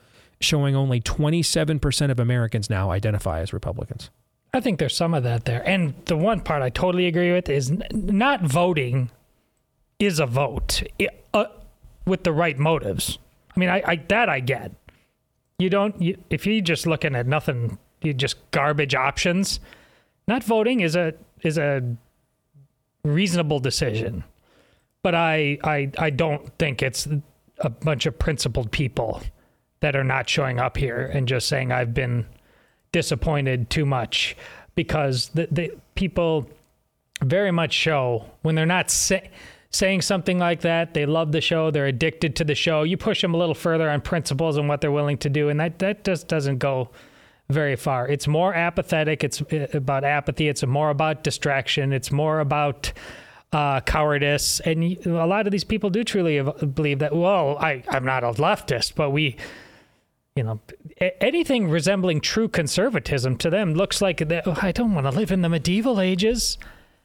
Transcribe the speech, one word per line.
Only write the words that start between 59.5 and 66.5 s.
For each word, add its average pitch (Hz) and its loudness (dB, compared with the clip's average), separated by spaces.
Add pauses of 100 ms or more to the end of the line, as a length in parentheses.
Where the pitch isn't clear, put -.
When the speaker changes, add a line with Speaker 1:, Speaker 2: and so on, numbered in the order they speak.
Speaker 2:
you 135 0
know, 110 -4 (440)
a-, 180 0
anything 262 2
resembling 170 2
true 220 0
conservatism 147 0
to 170 0
them 180 2
looks 185 0
like, 180 0
that, 165 -2
"Oh, 165 0
I 185 0
don't 226 0
wanna 135 0
live 180 0
in 185 2
the 170 2
medieval 190 0
ages." 190 0 (480)